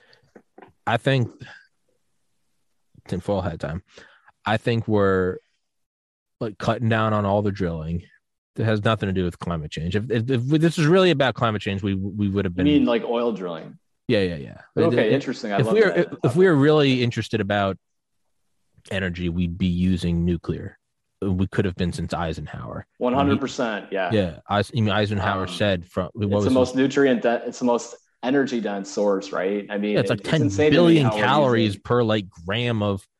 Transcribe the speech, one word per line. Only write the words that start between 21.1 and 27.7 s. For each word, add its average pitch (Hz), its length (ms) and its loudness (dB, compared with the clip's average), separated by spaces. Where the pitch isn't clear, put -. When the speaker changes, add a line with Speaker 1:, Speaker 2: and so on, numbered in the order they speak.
Speaker 1:
We 95 280 0
could 104 180 -2
have 92 80 -4
been 87 180 -2
since - 220 -6
Eisenhower. 78 720 -8
Speaker 2:
One 123 160 -2
hundred 139 260 2
percent, 120 520 -6
yeah. 95 200 -2
Speaker 1:
Yeah, 98 280 0
Eis-, 101 260 0
I 117 60 0
mean, 107 80 2
Eisenhower 101 540 0
Speaker 2:
Um, 90 60 -4
Speaker 1:
said 95 380 -2
from, 92 280 -4
what 107 100 -4
Speaker 2:
it's 98 80 0
Speaker 1:
was 101 120 2
Speaker 2:
the 92 60 2
Speaker 1:
his - 40 2
Speaker 2:
most 127 200 2
nutrient 135 460 2
de-, 120 260 0
it's 123 120 -8
the 127 80 -2
most 120 300 -2